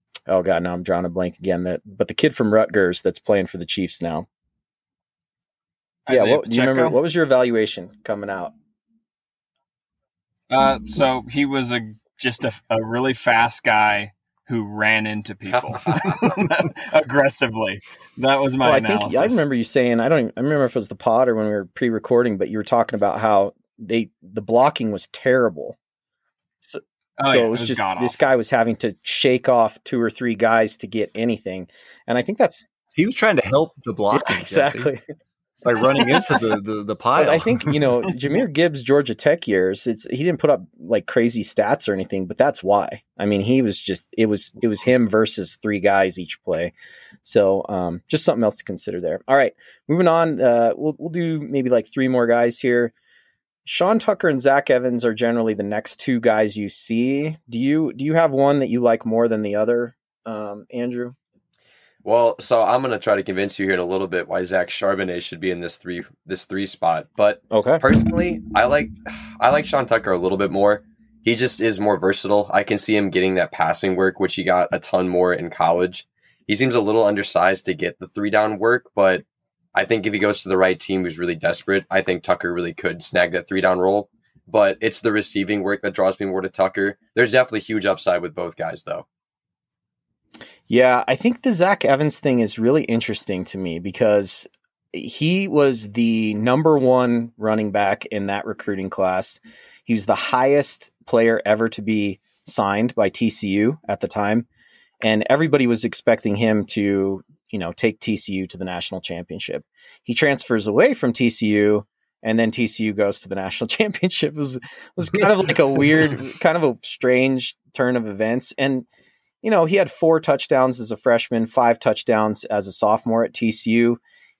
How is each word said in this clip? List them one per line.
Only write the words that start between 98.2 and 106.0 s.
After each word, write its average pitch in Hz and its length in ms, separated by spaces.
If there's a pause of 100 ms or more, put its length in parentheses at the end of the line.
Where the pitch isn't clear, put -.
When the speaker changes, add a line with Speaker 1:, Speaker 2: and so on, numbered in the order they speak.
Speaker 1:
that 101 180
recruiting 98 440
class. 92 500 (440)
He 120 100
was 104 120
the 104 100
highest 135 760 (140)
player 113 400
ever 110 240
to 113 120
be 101 380 (260)
signed 107 500
by 101 140
T 113 200
C 104 200
U 107 380
at 101 140
the - 60
time. 107 400 (540)
And 110 280
everybody 143 380
was 117 180
expecting 110 500